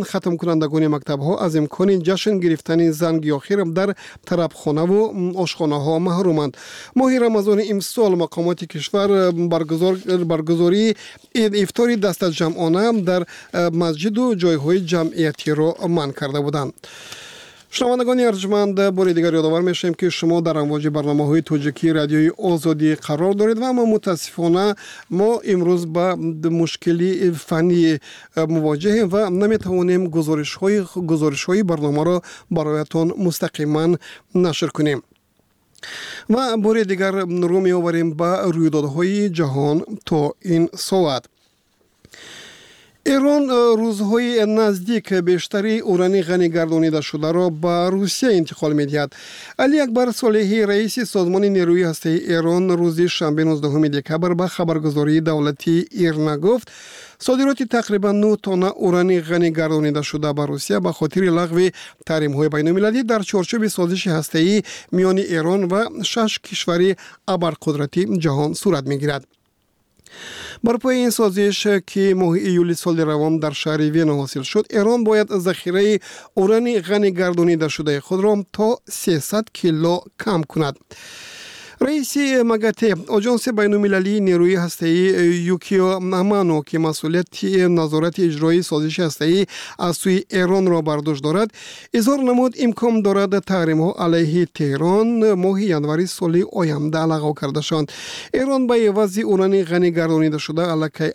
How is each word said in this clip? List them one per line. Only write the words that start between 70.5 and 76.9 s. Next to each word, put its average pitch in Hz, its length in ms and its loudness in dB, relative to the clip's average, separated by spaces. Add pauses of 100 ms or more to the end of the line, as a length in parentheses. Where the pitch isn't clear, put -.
بر 233 140 0
پای 254 180 -2
این 247 140 0
سازش 202 800 0
که 196 300 2
ماه 180 120 2
ایول 175 440 2
سال 165 260 -2
روان 156 400 0
در 151 120 -4
شهر 156 260 -4
وین 156 320 2
حاصل 143 320 -4
شد، 214 280 -2
ایران 233 340 2
باید 214 340 2
ذخیره 185 640 0 (340)
اوران 226 460 2
غنی 196 320 0